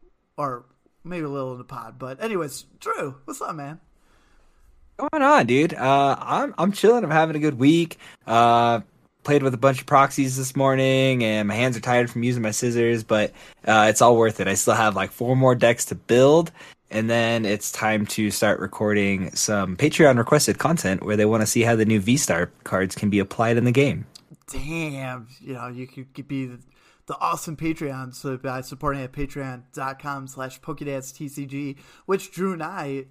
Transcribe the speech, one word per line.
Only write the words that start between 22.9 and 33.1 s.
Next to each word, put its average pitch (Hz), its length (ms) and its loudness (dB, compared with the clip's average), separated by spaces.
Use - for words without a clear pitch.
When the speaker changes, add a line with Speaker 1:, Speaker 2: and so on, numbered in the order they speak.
Speaker 2:
can 104 140 -2
be 101 100 2
applied 113 380 0
in 120 80 0
the 123 80 2
game. 117 340 0
Speaker 1:
Damn, 135 800 -8
you 135 140 -14
know, 123 140 -12
you 123 180 -12
could, 131 260 -18
could 135 160 -16
be 135 180 -6
the, 123 120 -16
the 143 120 -10
awesome 170 380 -6
Patreon, 135 580 -8
so 131 220 -8
by 131 240 -8
supporting 139 420 -6
at 131 100 -12
patreon 135 500 -10
dot 135 260 -8
com 139 280 -10
slash 131 340 -14
pokedads 139 540 -10
T 151 140 -12
C 139 180 -12
G, 135 300 -10
which 190 260 -4
Drew 190 220 -4
and 165 100 -8
I, 147 480 -8